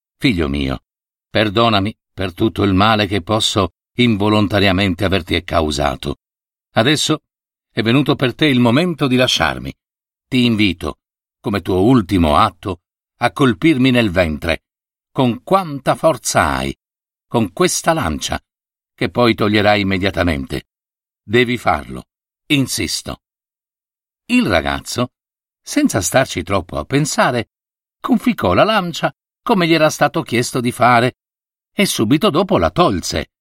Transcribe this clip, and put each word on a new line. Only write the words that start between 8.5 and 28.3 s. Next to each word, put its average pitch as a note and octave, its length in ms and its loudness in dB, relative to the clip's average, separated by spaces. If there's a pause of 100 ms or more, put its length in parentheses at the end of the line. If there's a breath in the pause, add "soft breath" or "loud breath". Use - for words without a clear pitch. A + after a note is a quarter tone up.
momento C#3+ 480 2
di B2+ 80 0
lasciarmi. D2 580 -2 (540)
Ti B2 160 0
invito, G2+ 560 0 (400)
come G2+ 220 -4
tuo F#2 200 0
ultimo F#2+ 560 4
atto, G2+ 440 -2 (380)
a A#2+ 120 0
colpirmi C3 580 2
nel A#2 220 2
ventre, D#2+ 540 -2 (460)
con B2+ 320 0
quanta D#3+ 520 -2
forza A2+ 600 0
hai, C2 220 -4 (480)
con A2+ 280 -2
questa F3+ 400 -2
lancia, E2+ 440 -4 (560)
che - 160 -4
poi A#2+ 240 2
toglierai G#2 460 2
immediatamente. F2+ 880 -2 (560)
Devi A#2 340 2
farlo, C2 520 -6 (380)
insisto." - 760 -4 (1040)
Il A#3+ 200 0
ragazzo, D#2 680 -4 (520)
senza C4 360 -2
starci B2+ 420 -2
troppo F2+ 340 -4
a D2+ 60 -6
pensare, C#3+ 680 -2 (500)
conficcò G#3 520 0